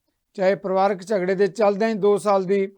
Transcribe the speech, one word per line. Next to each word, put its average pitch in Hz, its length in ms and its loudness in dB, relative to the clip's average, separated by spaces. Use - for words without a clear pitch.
ਚਾਹੇ 190 200 0
ਪਰਿਵਾਰਕ 190 460 -2
ਝਗੜੇ 185 340 -2
ਦੇ 196 140 2
ਚੱਲਦਿਆਂ 208 400 0
ਹੀ 226 60 -2
ਦੋ 208 220 2
ਸਾਲ 196 280 0
ਦੀ 196 320 0